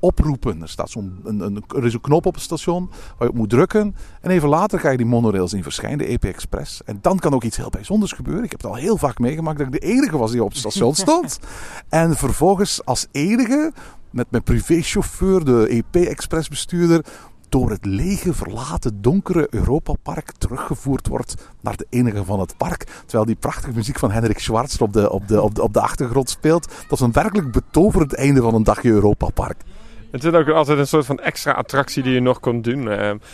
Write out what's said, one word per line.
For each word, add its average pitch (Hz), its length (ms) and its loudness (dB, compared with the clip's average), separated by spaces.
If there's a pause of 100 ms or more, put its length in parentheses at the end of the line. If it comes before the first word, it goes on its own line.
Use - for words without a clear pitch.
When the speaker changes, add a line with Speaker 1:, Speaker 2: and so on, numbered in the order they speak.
Speaker 1:
oproepen. 131 600 0
Er 80 60 -14
staat - 220 -8
zo'n, 95 340 -10
een, 107 160 -4
een, 101 240 -4 (120)
er 127 80 -2
is 117 100 2
een 117 60 -4
knop 151 260 2
op 180 80 -2
het - 80 -10
station 175 460 -4
waar - 400 -6
je - 0 -
op - 60 -2
moet 110 160 -2
drukken. 190 460 2 (240)
En 175 100 -4
even 156 180 4
later 180 320 2
ga 151 100 2
je 131 60 2
die 120 100 0
monorail 110 420 2
zien 95 140 -4
verschijnen, 104 360 -6
de - 140 -2
E 120 40 -2
P - 80 0
Express. - 600 -8
En 101 160 -10
dan 180 180 2
kan 147 160 2
ook 120 100 0
iets 110 120 -4
heel 110 140 -6
bijzonders 202 420 0
gebeuren. 160 320 -4
Ik - 60 -8
heb - 120 -12
het 101 80 -6
al 101 60 -6
heel 180 200 0
vaak 139 220 -2
meegemaakt 156 400 -2
dat 143 80 -2
ik 131 60 -6
de 156 60 -2 (100)
enige 226 300 2
was 110 120 0
die 117 140 0
op 101 40 -2
het - 100 -8
station 117 360 0
stond. 294 460 0 (260)
Speaker 2:
<laughs> - 220 -16
Speaker 1:
En 165 280 2
vervolgens 175 680 0
als 127 260 -2
enige, 240 600 0 (380)
met 120 200 -4
mijn 117 120 0
privéchauffeur, 175 1000 2
de 120 300 6
E 117 160 2
P - 60 0
Express 160 520 0
bestuurder, 165 560 2 (440)
door 120 220 2
het 104 140 -6
lege, 151 500 0
verlaten, 117 680 -4
donkere 160 480 2
Europa 123 520 0
Park 143 360 -8
teruggevoerd - 680 -4
wordt 123 260 -4 (260)
naar 107 160 -6
de - 120 -10
ingang 107 380 0
van 98 140 -2
het - 160 -6
park. - 280 -4 (220)
Terwijl 110 180 0
die 110 120 0
prachtige - 380 -6
muziek 110 240 -4
van 120 120 0
Hendrik 110 280 0
Schwarz 117 420 -2
op 107 120 2
de, 101 180 4
op 98 180 -4
de, 104 140 4
op 107 120 2
de, 107 80 -2
op 104 100 0
de 104 80 4
achtergrond 120 500 -2
speelt. 165 380 0 (200)
Dat 107 100 -2
is - 20 -2
een 120 120 4
werkelijk 165 400 0
betoverend 160 640 2
einde 135 280 4
van 113 120 4
een 110 100 4
dagje 110 260 4
Europa 104 380 4
Park. - 340 -4 (480)
Speaker 2:
Het 131 140 -8
is 165 80 4
ook 160 160 6
altijd 151 300 4
een 143 80 2
soort 151 200 2
van 139 120 -2
extra - 340 -4
attractie - 500 -2
die 127 100 0
je 127 80 2
nog 127 200 2
kon 117 220 -2
doen. 120 260 -2
Ehm, 104 300 -2 (160)